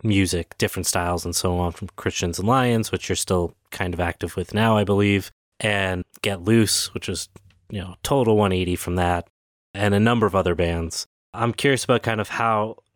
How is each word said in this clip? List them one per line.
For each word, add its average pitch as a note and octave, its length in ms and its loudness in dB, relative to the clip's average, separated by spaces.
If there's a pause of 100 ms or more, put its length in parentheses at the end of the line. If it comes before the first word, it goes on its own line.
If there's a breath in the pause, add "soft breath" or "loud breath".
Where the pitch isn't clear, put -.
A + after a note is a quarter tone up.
music, G2 560 0
different F#2+ 300 -4
styles F2 380 -2
and F2 100 -4
so F2+ 220 0
on, F2 160 0
from - 240 -12
Christians F2+ 420 -4
and F#2 80 -2
Lions, A#2+ 420 2
which - 200 -6
you're F#2 80 0
still F2 360 0 (160)
kind F2+ 240 -6
of E2+ 60 -6
active F2 380 -4
with F2+ 160 -6
now, A2 240 4
I G#2 80 2
believe, G2+ 440 2 (300)
and F#2+ 460 -2 (160)
Get G2 220 -4
Loose, A2 500 2
which - 160 -8
is, F2+ 180 -8 (420)
you G2+ 120 -8
know, F2+ 200 -12
total A#2 360 4
one G2+ 160 4
eighty F2+ 240 0
from - 180 -4
that, F2 320 0 (460)
and G2+ 200 0
a G2+ 60 4
number A2+ 260 4
of F#2+ 100 0
other F2+ 200 2
bands. E2+ 500 -2 (280)
I'm A#2 180 -2
curious C3+ 320 0
about A#2+ 180 2
kind A2 200 -2
of G2+ 80 -6
how, A2 480 0 (180)